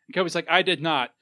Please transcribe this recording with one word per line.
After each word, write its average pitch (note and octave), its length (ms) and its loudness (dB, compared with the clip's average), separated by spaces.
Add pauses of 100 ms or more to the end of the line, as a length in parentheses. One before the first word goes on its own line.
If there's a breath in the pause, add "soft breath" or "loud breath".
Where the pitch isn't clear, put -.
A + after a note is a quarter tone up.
And - 60 -18
Kobe's F3 200 0
like, E3 140 -4
"I F3 140 4
did E3+ 180 0
not." D3 300 -2 (120)